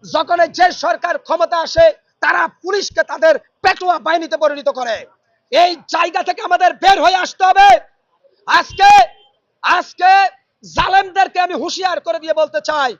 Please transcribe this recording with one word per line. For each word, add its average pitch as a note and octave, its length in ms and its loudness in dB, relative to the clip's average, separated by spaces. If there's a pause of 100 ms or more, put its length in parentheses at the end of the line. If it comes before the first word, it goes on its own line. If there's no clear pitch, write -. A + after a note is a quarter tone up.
(140)
যখন D#4 260 -2
এই E4+ 80 2
যে F4 240 0
সরকার E4 460 -6
ক্ষমতা E4 400 -4
আসে, E4 280 0 (340)
তারা E4 280 -2
পুলিশকে F#4 560 -6
তাদের D#4 300 0 (280)
পেটুয়া F#4 380 -2
বাহিনীতে D#4+ 380 -4
পরিণত D4 320 -2
করে। B3 260 -6 (560)
এই F4 240 2
জায়গা E4+ 480 -4
থেকে F4+ 180 -6
আমাদের F4+ 320 0
বের F#4+ 280 2
হয়ে F4+ 220 2
আসতে - 220 -6
হবে। F#4+ 220 6 (800)
আজকে, F4 440 0 (720)
আজকে F4 500 0 (520)
জালেমদেরকে F#4 760 -2
আমি F4+ 140 -2
হুঁশিয়ার E4+ 460 -6
করে E4 200 -6
দিয়ে D#4 140 -6
বলতে D4+ 280 -2
চাই D4+ 380 -4